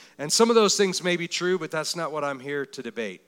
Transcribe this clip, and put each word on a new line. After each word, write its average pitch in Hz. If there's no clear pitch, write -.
and 143
some 226
of 233
those 208
things 190
may 175
be 170
true, 180
but 160
that's 156
not 160
what 151
I'm 139
here 139
to 131
debate. 110